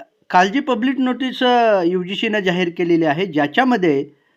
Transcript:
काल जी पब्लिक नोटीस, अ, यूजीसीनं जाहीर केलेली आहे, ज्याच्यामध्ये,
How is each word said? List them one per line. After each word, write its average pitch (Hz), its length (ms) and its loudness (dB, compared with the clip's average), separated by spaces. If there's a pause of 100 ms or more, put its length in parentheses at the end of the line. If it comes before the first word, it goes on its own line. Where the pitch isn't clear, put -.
(280)
काल 185 180 4
जी 220 120 -2
पब्लिक 254 400 -2
नोटीस, 254 440 -4
अ, 233 380 2
यूजीसीनं 185 580 -2
जाहीर 180 380 -2
केलेली 170 280 2
आहे, 156 200 0
ज्याच्यामध्ये, 160 840 0 (280)